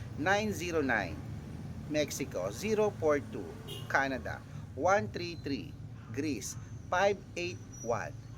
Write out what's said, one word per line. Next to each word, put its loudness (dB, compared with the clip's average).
nine 4
zero 0
nine, 4
Mexico, 0
zero 4
four 6
two, -4
Canada, 2
one 6
three -4
three, -4
Greece, -2
five 6
eight -4
one, -2